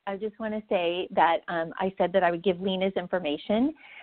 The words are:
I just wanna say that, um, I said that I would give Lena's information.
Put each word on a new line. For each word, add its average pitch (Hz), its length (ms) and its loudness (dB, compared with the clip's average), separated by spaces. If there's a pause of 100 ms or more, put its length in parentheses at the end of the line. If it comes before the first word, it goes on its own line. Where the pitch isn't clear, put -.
I 196 100 -4
just 208 220 -8
wanna 214 300 -4
say 175 440 0
that, 165 260 4 (100)
um, 165 300 -4
I 190 180 -2
said 185 160 0
that 185 100 4
I 175 80 4
would 170 140 -4
give 180 160 0
Lena's 190 360 0
information. 185 800 0 (280)